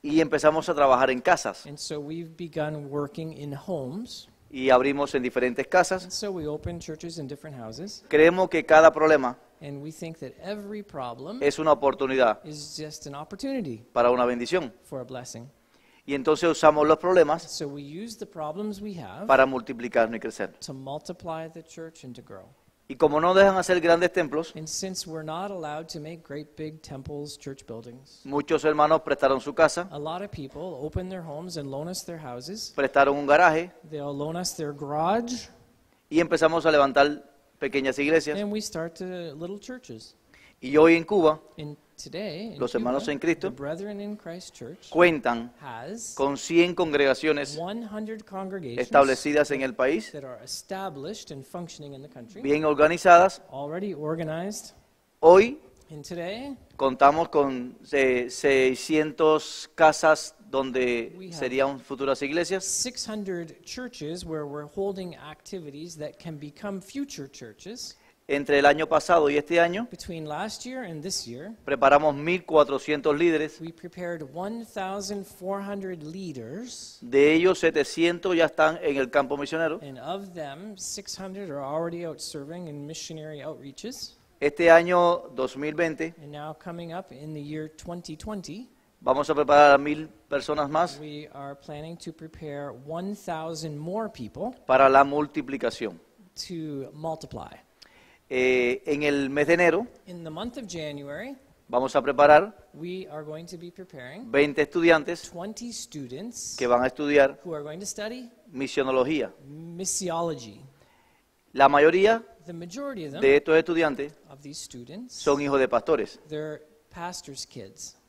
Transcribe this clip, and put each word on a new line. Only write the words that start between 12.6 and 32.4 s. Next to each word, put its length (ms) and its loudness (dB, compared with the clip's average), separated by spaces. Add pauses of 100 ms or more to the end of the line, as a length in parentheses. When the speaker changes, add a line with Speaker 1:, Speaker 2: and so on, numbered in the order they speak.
Speaker 2:
just 300 -14
an 80 -14
opportunity 760 -8
Speaker 1:
para 200 4
una 120 2
bendición. 480 -2 (120)
Speaker 2:
for 160 -12
a 40 -12
blessing. 460 -14 (560)
Speaker 1:
Y 80 -4
entonces 340 2
usamos 380 6
los 120 6
problemas 440 4
Speaker 2:
So 240 -10
we 160 -12
use 340 -14
the 100 -12
problems 540 -8
we 200 -10
have 260 -12
Speaker 1:
para 180 6
multiplicarnos 720 -2
y 40 -8
crecer. 320 -8 (120)
Speaker 2:
to 80 -14
multiply 800 -12
the 120 -18
church 400 -18
and 100 -14
to 80 -20
grow. 220 -20 (440)
Speaker 1:
Y 60 -10
como 260 4
no 140 4
dejan 220 8
hacer 240 2
grandes 320 4
templos, 420 -2
Speaker 2:
And 140 -12
since 400 -8
we're 160 -10
not 260 -8
allowed 380 -10
to 100 -14
make 240 -14
great 340 -14
big 260 -12
temples, 540 -12
church 300 -16
buildings, 580 -18
Speaker 1:
muchos 400 0
hermanos 360 4
prestaron 400 2
su 140 -8
casa, 360 2
Speaker 2:
a 80 -12
lot 240 -8
of 80 -12
people 500 -12
open 280 -8
their 180 -10
homes 300 -12
and 120 -10
loan 200 -8
us 160 -10
their 200 -12
houses. 520 -12